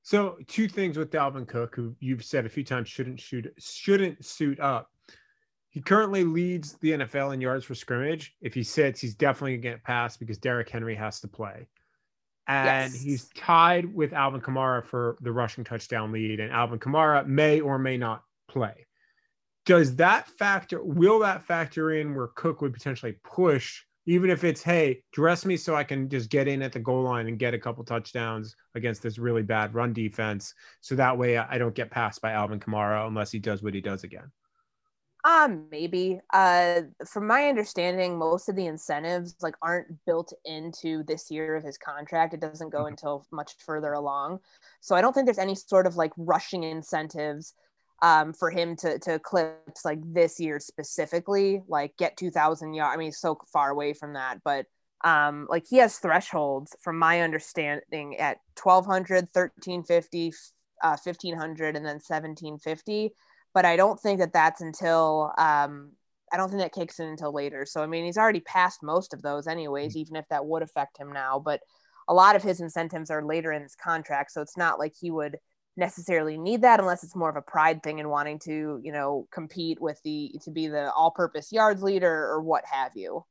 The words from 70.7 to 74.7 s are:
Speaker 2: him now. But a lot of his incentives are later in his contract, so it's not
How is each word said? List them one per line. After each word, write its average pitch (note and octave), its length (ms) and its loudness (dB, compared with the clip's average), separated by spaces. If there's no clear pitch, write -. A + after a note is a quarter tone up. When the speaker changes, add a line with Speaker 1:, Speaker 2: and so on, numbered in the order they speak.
Speaker 2:
him C#3+ 120 -14
now. C3+ 280 -4
But D3 220 -4
a F3 60 4
lot F#3+ 220 10
of F#3+ 80 4
his F3+ 180 -2
incentives E3 480 -6
are D3+ 160 -2
later D#3+ 260 -2
in D3+ 120 -4
his C#3 120 -20
contract, D#3 560 -4
so D#3 120 -6
it's - 120 -12
not E3+ 220 0